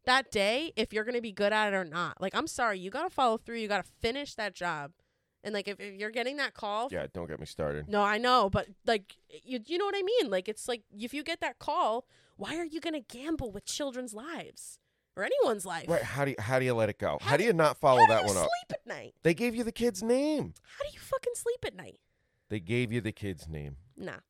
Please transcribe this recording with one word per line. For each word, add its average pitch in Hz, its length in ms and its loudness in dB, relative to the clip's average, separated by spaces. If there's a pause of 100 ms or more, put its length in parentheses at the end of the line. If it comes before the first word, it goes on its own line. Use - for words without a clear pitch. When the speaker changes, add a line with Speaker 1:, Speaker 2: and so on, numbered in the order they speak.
Speaker 1:
that 254 240 4
day 220 440 0
if - 200 -2
you're 214 100 -2
gonna 240 160 -2
be 226 120 -6
good 202 200 2
at 214 220 2
it - 20 2
or 185 80 0
not. 160 380 -4
Like, 190 120 -2
I'm 277 120 0
sorry, 220 320 0
you 180 120 -8
gotta 320 200 -4
follow 240 260 2
through. 233 220 -10
You 220 100 -4
gotta 196 180 -2 (140)
finish 269 360 -4
that 208 180 -4
job. 165 380 -4 (520)
And, 208 100 -6
like, 202 140 -4
if, 202 100 -6
if 202 220 -12
you're 214 100 -4
getting 247 280 -2
that 262 160 -2
call 220 360 -4
Speaker 2:
Yeah, 76 220 -4
don't 85 160 -8
get 78 100 -8
me 78 80 -12
started. 76 400 -4
Speaker 1:
No, 208 160 2
I 208 160 2
know, 247 320 4
but, 196 160 0 (200)
like, 220 300 0 (280)
you, 254 220 -6
you 330 100 -2
know 403 80 0
what 403 100 -2
I 403 80 0
mean? 381 280 2
Like, 185 180 0
it's - 180 -8
like, 240 160 -4 (160)
if 233 140 -6
you 294 100 -4
get 330 200 -6
that 294 160 -4
call, 277 480 0 (300)
why 220 200 -6
are 349 80 -2
you 311 160 -6
gonna 311 200 -2
gamble 262 520 -6
with 196 140 -12
children's 254 480 -6
lives 240 640 -12 (400)
or 190 40 -4
anyone's 247 440 2
life? 165 200 -6
Speaker 2:
Right, 165 160 2
how 123 220 -2
do 139 60 2
you, - 80 -2
how 127 200 2
do 131 60 2
you 127 80 4
let 110 160 4
it 104 100 -4
go? 78 220 0
Speaker 1:
How 95 120 -2
Speaker 2:
How 143 40 8
Speaker 1:
do 175 60 4
Speaker 2:
do 226 60 2
you 220 40 6
not 160 240 4
follow 131 240 8
Speaker 1:
how 117 60 12
Speaker 2:
that 113 160 8
Speaker 1:
do 107 60 0
you 98 60 4
Speaker 2:
one - 80 4
up? 78 60 4
Speaker 1:
sleep - 320 -4
at - 60 -20
night? 123 360 -12
Speaker 2:
They 170 120 6
gave 233 200 -2
you 233 100 -2
the 226 80 -4
kid's 220 300 0
name. 262 520 0 (240)
Speaker 1:
How 571 60 -6
do 587 100 -8
you - 60 -20
fucking 494 340 -4
sleep 480 320 -4
at 185 100 -8
night? - 240 -16 (500)
Speaker 2:
They 104 100 -4
gave 113 320 0
you 120 100 0
the 104 100 -4
kid's 95 340 -8
name. 73 300 -8 (180)
Speaker 1:
Nah. - 360 -12